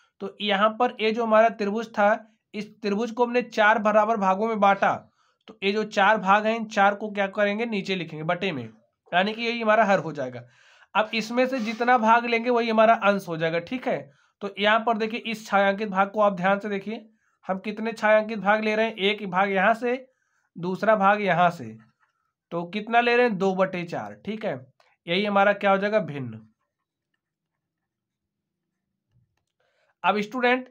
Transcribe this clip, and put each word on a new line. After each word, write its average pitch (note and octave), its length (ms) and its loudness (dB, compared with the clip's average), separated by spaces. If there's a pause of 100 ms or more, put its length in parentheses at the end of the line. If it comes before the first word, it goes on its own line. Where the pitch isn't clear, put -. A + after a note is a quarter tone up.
(200)
तो G3 200 -10
यहाँ G3+ 300 2
पर A#3+ 300 -2
ये A3 120 0
जो A#3 120 -2
हमारा A3 240 6
त्रिभुज G#3+ 400 -4
था, A3 440 0 (220)
इस G#3 280 -12
त्रिभुज G#3+ 280 -2
को A#3+ 160 0
हमने A#3+ 160 -2
चार A3 360 2
बराबर G#3+ 380 2
भागों G3 320 0
में A3 120 -2
बांटा, G3 320 4 (540)
तो - 160 -20
ये G3 100 0
जो G#3+ 120 -2
चार G#3 340 4
भाग G3+ 280 2
हैं, A3+ 100 0
इन A3+ 80 -6
चार G3+ 300 2
को G#3 160 -10
क्या G3+ 160 -2
करेंगे? G#3 400 -2
नीचे F#3+ 280 -4
लिखेंगे D#3+ 300 -8
बटे F3 280 -2
में, A#2+ 160 -8 (440)
यानी F#3+ 200 2
कि A3+ 100 -10
यही A#3 200 -4
हमारा A3 220 4
हर G3 140 4
हो D#3 140 -6
जाएगा। B2+ 300 -10 (520)
अब G#3+ 200 0
इसमें A#3 320 -2
से C4 120 -4
जितना A#3+ 400 0
भाग A3+ 280 4
लेंगे, A#3 240 -2
वही A#3 200 0
हमारा A3 240 6
अंश G3+ 340 0
हो E3 80 -6
जाएगा, E3 220 -2
ठीक B3 300 -6
है। D3 220 -4 (300)
तो G3+ 180 -10
यहाँ G#3 220 4
पर A3 180 -2
देखिए, A3 220 -6
इस A3 260 -10
छायांकित G3+ 420 2
भाग G3 220 0
को G#3+ 100 -4
आप G#3 120 4
ध्यान F#3+ 260 0
से G#3 100 -8
देखिए, G3+ 400 -8 (380)
हम F#3+ 120 -4
कितने G#3+ 340 -6
छायांकित G#3+ 460 2
भाग G#3 260 0
ले G#3+ 120 0
रहे A3 100 0
हैं? A3+ 80 -6
एक G3+ 360 -2
भाग G3 200 0
यहाँ G3 240 2
से, B3 320 -4 (520)
दूसरा F#3+ 380 0
भाग G3 240 4
यहाँ F3 300 4
से, A2+ 260 -14 (760)
तो F3 140 -6
कितना G#3+ 360 0
ले A#3+ 160 2
रहे B3 100 4
हैं? G#3 120 -2
दो G3 160 0
बटे F#3 300 -2
चार, A2+ 300 -10
ठीक A3 300 -10
है। C#3 220 -8 (400)
यही F#3 180 -2
हमारा G3+ 280 4
क्या G3+ 180 0
हो G3 80 4
जाएगा? G#3 200 0
भिन्न। C3+ 420 -8 (3750)
अब G3 160 2
स्टूडेंट, B3 500 -2